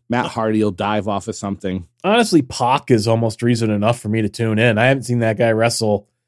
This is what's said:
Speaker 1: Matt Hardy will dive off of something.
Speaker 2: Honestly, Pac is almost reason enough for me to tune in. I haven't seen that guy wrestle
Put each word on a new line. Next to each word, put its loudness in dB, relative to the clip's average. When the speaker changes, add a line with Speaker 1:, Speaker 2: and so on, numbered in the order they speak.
Speaker 1:
Matt 0
Hardy -2
will 0
dive -4
off -4
of -8
something. -8
Speaker 2:
Honestly, 2
Pac -2
is 2
almost 0
reason 0
enough 0
for -8
me 0
to 0
tune -2
in. 4
I 4
haven't 2
seen 0
that 0
guy 4
wrestle 0